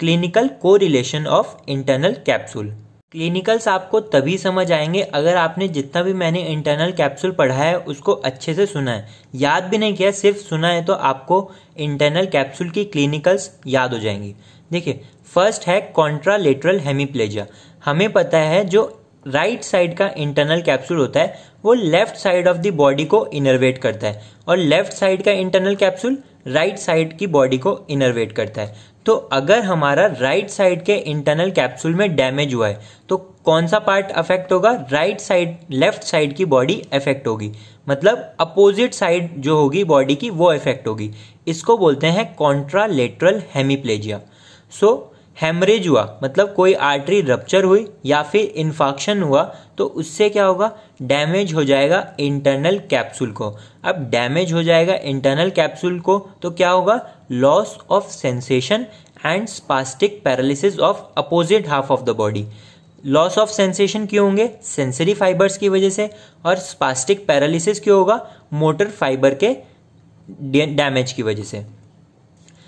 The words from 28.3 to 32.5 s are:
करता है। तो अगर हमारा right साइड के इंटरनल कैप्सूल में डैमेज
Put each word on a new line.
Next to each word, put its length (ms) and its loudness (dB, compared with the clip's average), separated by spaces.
करता 300 -6
है। 320 -14
तो 100 4
अगर 280 2
हमारा 440 2
right 300 0
साइड 340 0
के 120 2
इंटरनल 560 -2
कैप्सूल 440 -2
में 200 0
डैमेज 380 0